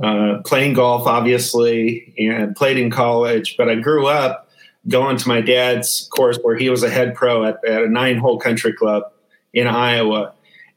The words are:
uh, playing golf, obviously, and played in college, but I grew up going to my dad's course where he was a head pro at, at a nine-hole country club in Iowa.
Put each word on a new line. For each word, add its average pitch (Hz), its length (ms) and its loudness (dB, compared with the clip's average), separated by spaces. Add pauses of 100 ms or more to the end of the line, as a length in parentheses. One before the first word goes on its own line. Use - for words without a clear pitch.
uh, 104 440 0
playing 139 300 0
golf, 123 340 2
obviously, 117 1080 0
and 110 380 -2
played 135 220 0
in 120 140 0
college, 117 680 0
but 117 120 2
I 113 60 0
grew 139 320 0
up 143 400 0 (420)
going 127 300 2
to - 100 -4
my 117 140 2
dad's 123 680 0
course 127 300 2
where 117 160 0
he 131 140 0
was 117 120 0
a 120 60 2
head 127 260 -2
pro 120 300 0
at, 107 220 -4
at 110 160 0
a 113 40 0
nine-hole 120 520 0
country 117 340 -2
club 104 300 -2 (500)
in 120 140 0
Iowa. 113 640 0 (440)